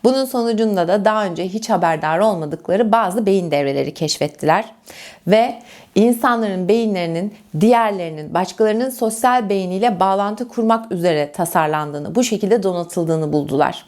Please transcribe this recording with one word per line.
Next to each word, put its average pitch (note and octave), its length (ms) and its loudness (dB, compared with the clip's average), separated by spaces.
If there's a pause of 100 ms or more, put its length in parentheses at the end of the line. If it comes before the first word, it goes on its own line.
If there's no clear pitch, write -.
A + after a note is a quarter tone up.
Bunun C4 220 2
sonucunda A3 600 0
da G3 180 0
daha G#3+ 200 2
önce F3 220 -4
hiç A3 220 -8
haberdar E3 500 0
olmadıkları F#3+ 720 0
bazı G#3+ 340 0
beyin F#3+ 260 2
devreleri C#3 420 -2
keşfettiler. D3+ 720 -2 (640)
Ve A3 280 2 (400)
insanların A3+ 720 2
beyinlerinin G3 680 0 (260)
diğerlerinin, F#3+ 760 0
başkalarının G#3+ 560 0
sosyal A#3+ 600 0
beyniyle F#3+ 500 0
bağlantı G3+ 480 0
kurmak A3+ 440 0
üzere E3 400 0
tasarlandığını, D3+ 840 -2
bu B3 80 4
şekilde G#3 400 0
donatıldığını E3 720 -2
buldular. C#3+ 540 0